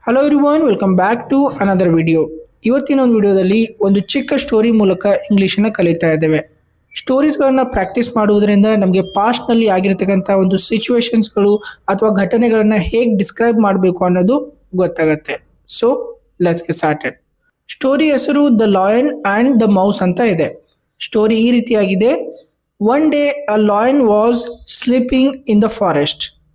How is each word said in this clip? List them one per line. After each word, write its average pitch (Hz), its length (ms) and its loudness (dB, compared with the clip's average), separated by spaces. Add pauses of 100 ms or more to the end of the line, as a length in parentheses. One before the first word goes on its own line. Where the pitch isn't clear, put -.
Hello 269 200 2
everyone, 294 380 2
welcome 196 300 0
back 214 340 -2
to 277 300 0
another 180 380 2
video. 160 300 0 (360)
ಇವತ್ತಿನ 269 340 0
ಒಂದು 247 160 2
ವಿಡಿಯೋದಲ್ಲಿ 202 680 0
ಒಂದು 202 180 2
ಚಿಕ್ಕ 254 380 -4
ಸ್ಟೋರಿ 226 340 0
ಮೂಲಕ 196 340 0 (260)
ಇಂಗ್ಲಿಷನ್ನ 196 360 2
ಕಲಿತಾ 170 440 0
ಇದ್ದೇವೆ. 156 520 -2 (360)
ಸ್ಟೋರೀಸ್‌ಗಳನ್ನ 277 640 0
ಪ್ರಾಕ್ಟೀಸ್ 233 520 -4
ಮಾಡುವುದರಿಂದ 208 500 2 (120)
ನಮಗೆ 190 240 0
ಪಾಸ್ಟ್‌ನಲ್ಲಿ 226 680 0
ಆಗಿರತಕ್ಕಂಥ 190 600 0
ಒಂದು 190 280 2
ಸಿಚುವೇಶನ್ಸ್‌ಗಳು 220 1000 0 (320)
ಅಥವಾ 202 220 0
ಘಟನೆಗಳನ್ನ 220 680 0
ಹೇಗ್ 220 400 0
ಡಿಸ್ಕ್ರೈಬ್ 226 400 0
ಮಾಡ್ಬೇಕು 190 480 0
ಅನ್ನೋದು 185 720 0
ಗೊತ್ತಾಗತ್ತೆ. 156 680 -2 (380)
So, 226 80 2 (580)
let's 170 120 0
get 160 160 -6
started. 151 360 -4 (600)
ಸ್ಟೋರಿ 285 400 0
ಹೆಸರು 285 360 0
The 226 180 2
Lion 208 440 2
and 233 440 -2
the 220 140 2
Mouse 196 340 0
ಅಂತ 180 180 -2
ಇದೆ. 175 460 -2 (400)
ಸ್ಟೋರಿ 220 340 0
ಈ 233 120 2
ರೀತಿಯಾಗಿದೆ. 226 840 -2 (460)
One 269 220 2
day 294 240 0 (280)
a 214 40 2
lion 220 460 2
was 214 280 2 (440)
sleeping 254 540 0
in 240 220 -4
the 214 140 2
forest. 151 720 -4 (120)